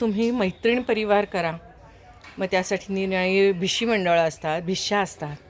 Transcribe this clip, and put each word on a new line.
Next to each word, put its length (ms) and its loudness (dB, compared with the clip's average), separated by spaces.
तुम्ही 300 0
मैत्रीण 520 0
परिवार 420 2
करा. 280 -4
मग 120 -4
त्यासाठी 440 -2
निरनिराळी 580 2
भिशी 320 -2
मंडळं 440 2
असतात, 340 -4
भिक्षा 360 -2
असतात 380 -4